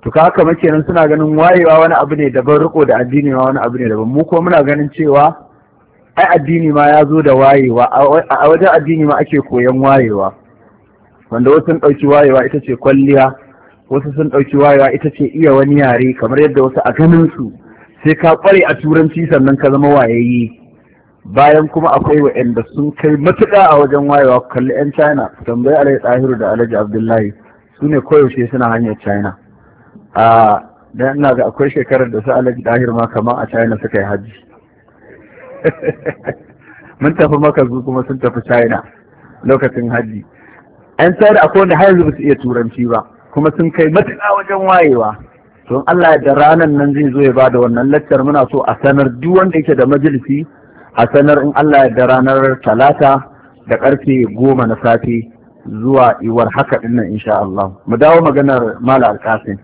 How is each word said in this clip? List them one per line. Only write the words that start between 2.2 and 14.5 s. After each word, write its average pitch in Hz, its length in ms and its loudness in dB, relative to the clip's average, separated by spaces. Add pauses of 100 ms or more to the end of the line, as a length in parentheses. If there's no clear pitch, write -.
daban, 131 320 0
riko 160 240 0
da 117 160 0
addini 139 320 -2
ma 131 160 0
wani 135 80 -4
abu 120 200 -4
ne 123 100 -4
daban. 110 180 -4
Mu 143 180 -2
kuma 170 260 -2
muna 160 120 4
ganin 147 320 -2
cewa 151 400 2 (840)
ai 185 100 2 (100)
addini 160 360 0
ma 147 160 2
ya 151 180 4
zo 151 160 0
da 139 120 4
wayewa, 131 560 2
a 139 180 2
wa-, 156 200 2
a 135 200 0
wajen 160 200 4
addini 160 360 0
ma 147 140 0
ake 147 220 -2
koyon 127 400 -2
wayewa. 117 540 0 (960)
Wanda 123 200 0
wasu 147 160 2
sun 165 140 -2
ɗauki 147 260 0
wayewa 143 400 4
ita 143 140 -4
ce 127 160 -6
kwalliya, 135 580 2 (560)
wasu 139 240 -6
sun 143 160 -4
ɗauki 139 260 -2